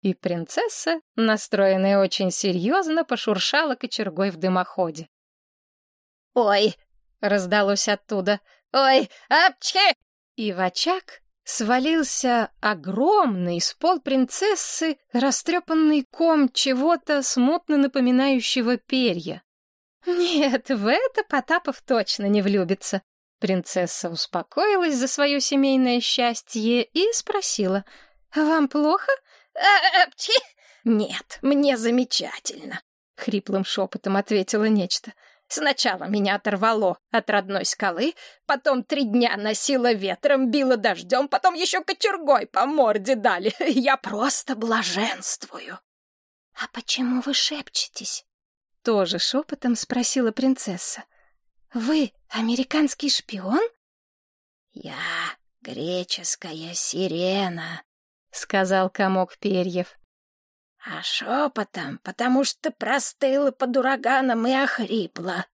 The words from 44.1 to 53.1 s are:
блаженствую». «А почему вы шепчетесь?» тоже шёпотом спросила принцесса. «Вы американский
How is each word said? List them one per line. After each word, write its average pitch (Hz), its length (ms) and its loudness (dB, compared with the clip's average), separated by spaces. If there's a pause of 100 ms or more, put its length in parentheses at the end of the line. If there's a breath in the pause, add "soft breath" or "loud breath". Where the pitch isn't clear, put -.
блаженствую». 214 1200 -4 (760)
«А 247 180 -10
почему 247 480 -2
вы 277 120 -4
шепчетесь?» - 920 -6 (580)
тоже 202 340 0
шёпотом 254 580 -2
спросила 240 560 0
принцесса. 254 720 -2 (720)
«Вы 254 380 0 (180)
американский 254 800 0